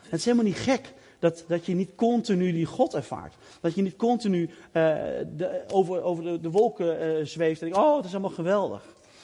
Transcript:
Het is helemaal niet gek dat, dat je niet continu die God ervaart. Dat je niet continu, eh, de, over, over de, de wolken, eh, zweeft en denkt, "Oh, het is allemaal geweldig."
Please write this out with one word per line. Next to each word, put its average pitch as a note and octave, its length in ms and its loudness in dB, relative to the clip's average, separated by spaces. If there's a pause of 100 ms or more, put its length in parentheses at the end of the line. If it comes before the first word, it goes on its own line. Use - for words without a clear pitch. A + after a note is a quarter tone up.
Het - 160 -4
is - 60 -6
helemaal A#3 220 4
niet F#3 100 0
gek - 360 -2 (260)
dat, E3 300 0
dat E3+ 180 -2
je F3+ 80 0
niet F3+ 200 0
continu G#3 580 2
die E3 140 0
God - 280 0
ervaart. - 400 -8 (260)
Dat E3 140 -2
je G3 80 0
niet F#3+ 140 -2
continu, G#3 540 0 (220)
eh, D#3+ 220 4 (420)
de, F3+ 340 -4
over, F#3 320 2
over E3 220 -2
de, E3+ 160 -4
de E3 100 -6
wolken, F3 500 2
eh, D#3+ 240 0
zweeft D#3+ 380 -2
en E3 60 -4
denkt, F#3+ 160 4
"Oh, D4+ 120 4
het - 80 -2
is F3+ 80 -14
allemaal G3 180 -4
geweldig." E3+ 640 -2 (300)